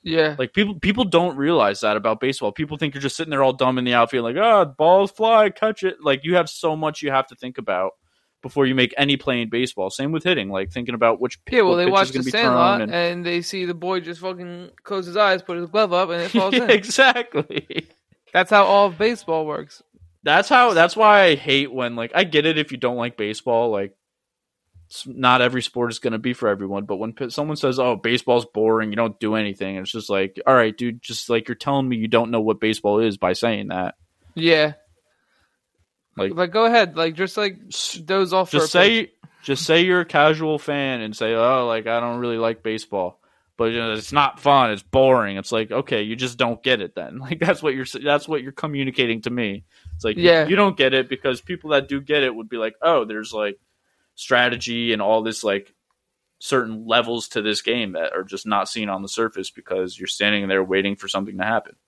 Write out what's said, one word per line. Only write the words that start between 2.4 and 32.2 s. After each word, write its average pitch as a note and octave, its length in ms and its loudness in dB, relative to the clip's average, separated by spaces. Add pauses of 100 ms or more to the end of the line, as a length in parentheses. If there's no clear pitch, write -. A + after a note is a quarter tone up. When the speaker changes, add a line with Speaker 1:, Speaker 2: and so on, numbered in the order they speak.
Speaker 2:
People D3+ 240 -8
think C#3+ 160 -4
you're C#3 80 -10
just C#3 160 -4
sitting D#3+ 140 -6
there C#3 120 2
all C3 100 4
dumb B2+ 260 0
in B2 40 -4
the B2 120 0
outfield, A#2+ 280 2
like, A#2+ 140 -4
"Oh, G#3+ 260 6 (140)
balls F#3+ 340 4
fly, A3 380 4
catch G#3+ 340 -2
it." F#3 180 -2
Like, C#3 220 0
you F3 120 0
have E3+ 140 2
so D#3 260 -2
much D#3 260 -4
you D3 100 -4
have C3+ 160 2
to B2 80 -20
think B2+ 220 -12
about F#2+ 360 -2 (500)
before C3+ 240 0
you B2+ 80 0
make B2 220 2
any C#3+ 200 2
play B2 240 -2
in A2+ 80 -6
baseball. A#2 400 -2
Same C#3 220 -6
with D#3 120 -4
hitting, C#3 260 -2
like, F#2+ 220 -4
thinking B2 220 -8
about A#2 260 2
which A#2+ 240 -6
p-, - 140 -6
Speaker 1:
Yeah, A3 60 6
well, F3+ 80 4
Speaker 2:
what F3 60 2
Speaker 1:
they F3 80 2
Speaker 2:
pitch F#3 60 2
Speaker 1:
watch G3 140 4
Speaker 2:
is - 60 -10
gonna C3 120 -4
Speaker 1:
The - 40 -4
Speaker 2:
be - 40 -2
Speaker 1:
Sandlot, F#3+ 460 2
Speaker 2:
thrown - 40 -2
and G#2+ 120 -4
Speaker 1:
and F3 320 -2
they F3 160 -2
see F#3 240 -6
the F3 80 -6
boy F3+ 260 -4
just E3+ 220 -12
fucking F3+ 480 -10 (140)
close F#3+ 240 -6
his F3 100 -6
eyes, F#3+ 240 4
put F3 160 -8
his F3 140 -6
glove G#3 200 0
up, F3+ 180 0
and E3+ 120 -4
it E3+ 80 -6
falls G3 240 2
Speaker 2:
<laughs> - 20 0
Yeah, B3 100 2
Speaker 1:
in. A3 40 0
Speaker 2:
exactly. A#3 1200 0 (420)
Speaker 1:
That's F#3 200 2
how G3+ 140 8
all G3+ 220 4
of E3+ 120 -6
baseball E3 480 -2
works. D3+ 340 -12 (420)
Speaker 2:
That's E3+ 240 4
how, B3 260 6
that's E3+ 220 4
why G#3 280 8
I E3 120 6
hate C#3 380 -2
when, A#2+ 220 -4
like, A#2 180 -6
I F3 120 2
get D3+ 200 2
it D#3 140 2
if D3+ 120 -6
you - 60 -10
don't B2 180 -2
like A#2+ 220 -6
baseball, A2+ 540 -2
like, G2 260 -4 (920)
s-, - 160 -16
not B2+ 340 2
every B2 220 0
sport A#2+ 280 -4
is A2 80 -10
gonna A2+ 200 -4
be B2 140 -4
for A#2+ 140 -4
everyone, G2 380 -4
but G2+ 120 -6
when A2 160 -8
p-, B2 180 -10
someone D3+ 260 -6
says, C3 220 0
"Oh, B2 160 2
baseball's A#2+ 500 0
boring, A2 460 0
you G#2 60 -8
don't A2+ 220 -2
do A2 140 -2
anything," G2 440 -4
it's F#2 140 -10
just G#2+ 200 -8
like, G2 340 -2
all C3 80 6
right, A2+ 240 4
dude, A#2+ 240 -6
just, - 260 -12
like, A2+ 200 0
you're A#2+ 80 -6
telling C#3 340 -2
me B2 80 -2
you A2 100 -4
don't A#2 240 2